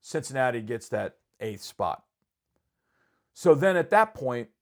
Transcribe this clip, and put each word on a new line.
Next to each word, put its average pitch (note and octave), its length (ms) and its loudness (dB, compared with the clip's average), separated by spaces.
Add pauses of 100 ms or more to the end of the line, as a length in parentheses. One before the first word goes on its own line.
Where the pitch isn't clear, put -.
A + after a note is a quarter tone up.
Cincinnati C3 580 -4
gets A2+ 300 -8
that G#2+ 260 -6 (240)
eighth G#2+ 220 -10
spot. - 420 -8 (1300)
So E3 220 6
then F3+ 220 2
at E3 140 0
that G#3+ 220 4
point, B2 360 -6 (140)